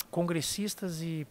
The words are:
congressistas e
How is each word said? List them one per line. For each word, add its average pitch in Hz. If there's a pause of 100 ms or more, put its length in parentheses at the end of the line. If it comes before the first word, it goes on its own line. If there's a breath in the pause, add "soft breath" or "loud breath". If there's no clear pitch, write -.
congressistas 175
e 160